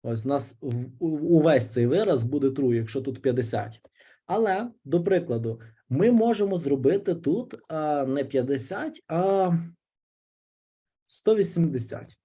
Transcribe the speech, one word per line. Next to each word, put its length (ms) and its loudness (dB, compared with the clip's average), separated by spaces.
Ось 220 -6
у 20 -2
нас 340 -4
в-, 380 -6
у-, 380 2
увесь 340 4
цей 160 2
вираз 360 2
буде 240 0
true, 260 0
якщо 280 -4
тут 200 -8
п'ятдесят. 600 -4
Але, 460 -2
до 180 0
прикладу, 560 2
ми 220 4
можемо 460 2
зробити 580 0
тут, 400 -4
а, 380 -2
не 180 -2
п'ятдесят, 840 -4
а 440 0
сто 300 -2
вісімдесят. 880 -4